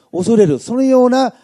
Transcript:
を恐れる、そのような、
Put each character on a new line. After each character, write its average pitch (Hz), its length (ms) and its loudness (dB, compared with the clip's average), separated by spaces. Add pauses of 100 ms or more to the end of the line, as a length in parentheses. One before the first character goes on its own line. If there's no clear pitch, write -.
(120)
を 160 60 -8
恐 190 180 -2
れ 208 100 4
る、 143 120 -2
そ - 160 -10
の 262 80 -2
よ 262 220 2
う 247 60 0
な、 254 340 -2